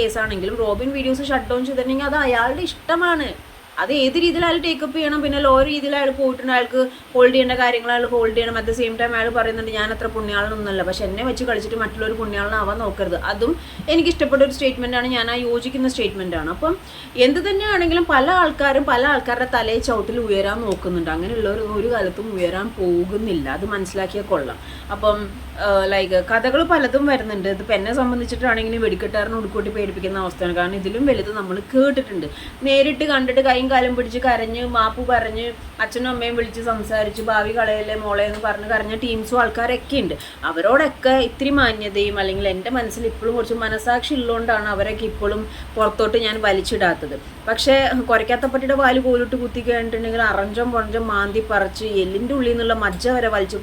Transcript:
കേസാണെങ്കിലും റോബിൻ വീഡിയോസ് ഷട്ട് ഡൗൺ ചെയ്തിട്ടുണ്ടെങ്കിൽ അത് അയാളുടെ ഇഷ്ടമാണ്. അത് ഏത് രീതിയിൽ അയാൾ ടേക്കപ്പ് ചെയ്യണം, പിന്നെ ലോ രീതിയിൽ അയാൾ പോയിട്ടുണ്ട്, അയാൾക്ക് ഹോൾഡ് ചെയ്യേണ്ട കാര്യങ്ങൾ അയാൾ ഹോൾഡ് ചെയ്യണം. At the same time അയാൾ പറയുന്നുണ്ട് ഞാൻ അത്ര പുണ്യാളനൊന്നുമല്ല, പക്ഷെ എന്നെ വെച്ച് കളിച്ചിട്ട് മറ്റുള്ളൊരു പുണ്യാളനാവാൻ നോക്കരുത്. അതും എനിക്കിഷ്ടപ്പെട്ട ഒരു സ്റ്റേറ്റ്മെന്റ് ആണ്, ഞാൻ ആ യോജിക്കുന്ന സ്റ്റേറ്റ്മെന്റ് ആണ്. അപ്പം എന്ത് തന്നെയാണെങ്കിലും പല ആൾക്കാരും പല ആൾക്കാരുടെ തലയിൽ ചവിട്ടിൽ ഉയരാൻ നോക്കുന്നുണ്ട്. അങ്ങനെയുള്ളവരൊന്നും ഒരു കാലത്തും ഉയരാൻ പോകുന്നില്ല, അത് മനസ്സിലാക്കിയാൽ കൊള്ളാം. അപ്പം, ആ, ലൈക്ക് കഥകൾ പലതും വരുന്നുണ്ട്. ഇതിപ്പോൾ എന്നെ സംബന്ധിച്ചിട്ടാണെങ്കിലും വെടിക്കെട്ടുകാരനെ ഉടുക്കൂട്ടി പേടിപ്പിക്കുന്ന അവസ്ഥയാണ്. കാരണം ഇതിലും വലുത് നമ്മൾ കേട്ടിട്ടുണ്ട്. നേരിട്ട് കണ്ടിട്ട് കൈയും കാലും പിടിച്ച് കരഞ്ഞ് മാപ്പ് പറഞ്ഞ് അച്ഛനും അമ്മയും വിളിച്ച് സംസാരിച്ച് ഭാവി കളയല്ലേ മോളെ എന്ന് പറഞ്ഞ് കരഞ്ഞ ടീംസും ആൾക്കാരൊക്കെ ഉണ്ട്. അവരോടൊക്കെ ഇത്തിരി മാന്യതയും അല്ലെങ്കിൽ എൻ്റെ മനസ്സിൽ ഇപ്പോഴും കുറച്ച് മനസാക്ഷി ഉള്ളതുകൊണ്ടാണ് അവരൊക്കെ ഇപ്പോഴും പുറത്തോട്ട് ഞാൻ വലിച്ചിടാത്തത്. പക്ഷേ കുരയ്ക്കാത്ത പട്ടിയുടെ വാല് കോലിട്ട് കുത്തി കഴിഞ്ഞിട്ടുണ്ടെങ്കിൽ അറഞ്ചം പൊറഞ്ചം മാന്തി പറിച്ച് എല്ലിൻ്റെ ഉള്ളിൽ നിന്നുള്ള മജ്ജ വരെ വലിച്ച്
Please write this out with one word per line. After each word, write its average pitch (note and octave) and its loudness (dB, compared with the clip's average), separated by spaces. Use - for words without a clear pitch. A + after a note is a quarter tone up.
കേസാണെങ്കിലും A3 0
റോബിൻ G#3+ 0
വീഡിയോസ് C4 0
ഷട്ട് C4 0
ഡൗൺ B3+ 0
ചെയ്തിട്ടുണ്ടെങ്കിൽ C4 -2
അത് D4 2
അയാളുടെ B3 2
ഇഷ്ടമാണ്. E4+ 0
അത് G#3+ 0
ഏത് C4 2
രീതിയിൽ E4+ 2
അയാൾ E4+ 2
ടേക്കപ്പ് D4+ -2
ചെയ്യണം, D4+ 0
പിന്നെ C#4+ 0
ലോ C4+ 6
രീതിയിൽ C#4+ -2
അയാൾ C#4 2
പോയിട്ടുണ്ട്, B3+ 0
അയാൾക്ക് B3 2
ഹോൾഡ് B3 8
ചെയ്യേണ്ട B3+ 4
കാര്യങ്ങൾ A#3+ 2
അയാൾ A#3+ 2
ഹോൾഡ് A3+ 2
ചെയ്യണം. A#3 0
At G#3 -6
the A3+ -2
same A3+ 0
time A#3+ 0
അയാൾ A3+ 0
പറയുന്നുണ്ട് A3+ 0
ഞാൻ G#3+ 0
അത്ര A3+ -4
പുണ്യാളനൊന്നുമല്ല, G#3 -2
പക്ഷെ F#3 -4
എന്നെ G3 -4
വെച്ച് B3 -4
കളിച്ചിട്ട് A3+ -2
മറ്റുള്ളൊരു A3 -4
പുണ്യാളനാവാൻ G#3 -2
നോക്കരുത്. F#3 -2
അതും A3+ 0
എനിക്കിഷ്ടപ്പെട്ട D#4 2
ഒരു C4 -2
സ്റ്റേറ്റ്മെന്റ് B3+ -2
ആണ്, B3 -2
ഞാൻ A#3 0
ആ - -2
യോജിക്കുന്ന B3+ 0
സ്റ്റേറ്റ്മെന്റ് F#3+ -2
ആണ്. D#3 -4
അപ്പം D#4+ 0
എന്ത് D4 4
തന്നെയാണെങ്കിലും F4+ 2
പല C4+ 6
ആൾക്കാരും C#4 2
പല A#3+ 4
ആൾക്കാരുടെ B3+ 0
തലയിൽ A3+ 0
ചവിട്ടിൽ A3+ -2
ഉയരാൻ G3+ 0
നോക്കുന്നുണ്ട്. F3 -2
അങ്ങനെയുള്ളവരൊന്നും G#3+ -2
ഒരു A#3 0
കാലത്തും F#3 -2
ഉയരാൻ F#3 -2
പോകുന്നില്ല, F3+ 0
അത് F#3+ -4
മനസ്സിലാക്കിയാൽ F#3+ -4
കൊള്ളാം. C3 -2
അപ്പം, G#3 2
ആ, - 0
ലൈക്ക് F#3+ 2
കഥകൾ B3+ 4
പലതും C#4 2
വരുന്നുണ്ട്. G#3+ 0
ഇതിപ്പോൾ G3+ -2
എന്നെ G#3 -2
സംബന്ധിച്ചിട്ടാണെങ്കിലും A#3+ 0
വെടിക്കെട്ടുകാരനെ G#3 -2
ഉടുക്കൂട്ടി G3+ -4
പേടിപ്പിക്കുന്ന F#3+ -4
അവസ്ഥയാണ്. F3+ -4
കാരണം F#3 -2
ഇതിലും G3+ -2
വലുത് G#3 0
നമ്മൾ F#3 -4
കേട്ടിട്ടുണ്ട്. C4 2
നേരിട്ട് C4+ 4
കണ്ടിട്ട് C4 2
കൈയും B3+ 2
കാലും B3+ 4
പിടിച്ച് A#3 -2
കരഞ്ഞ് A#3 0
മാപ്പ് A3+ 2
പറഞ്ഞ് A3+ 0
അച്ഛനും A#3+ -2
അമ്മയും A#3 -4
വിളിച്ച് A3+ -4
സംസാരിച്ച് G#3+ -2
ഭാവി G#3+ 2
കളയല്ലേ G#3+ 0
മോളെ G3+ 0
എന്ന് G#3 -6
പറഞ്ഞ് G#3 -4
കരഞ്ഞ G#3+ 0
ടീംസും A3+ -2
ആൾക്കാരൊക്കെ B3 -2
ഉണ്ട്. F3 -4
അവരോടൊക്കെ B3+ 2
ഇത്തിരി C4+ -2
മാന്യതയും G#3 0
അല്ലെങ്കിൽ F#3+ -2
എൻ്റെ F#3+ -6
മനസ്സിൽ A3+ -4
ഇപ്പോഴും A3+ -2
കുറച്ച് A3+ -2
മനസാക്ഷി A#3 0
ഉള്ളതുകൊണ്ടാണ് A3+ 0
അവരൊക്കെ A3 -2
ഇപ്പോഴും G#3 -2
പുറത്തോട്ട് G#3+ 2
ഞാൻ G#3+ -2
വലിച്ചിടാത്തത്. F#3 0
പക്ഷേ C4+ 4
കുരയ്ക്കാത്ത A#3 2
പട്ടിയുടെ C4+ 2
വാല് C4 6
കോലിട്ട് B3 2
കുത്തി A#3+ -4
കഴിഞ്ഞിട്ടുണ്ടെങ്കിൽ A3+ 0
അറഞ്ചം G#3 0
പൊറഞ്ചം A3 0
മാന്തി G3+ 0
പറിച്ച് G3+ 0
എല്ലിൻ്റെ G#3 -2
ഉള്ളിൽ A#3+ 2
നിന്നുള്ള A3+ 0
മജ്ജ F#3+ -2
വരെ A#3 0
വലിച്ച് G3 -2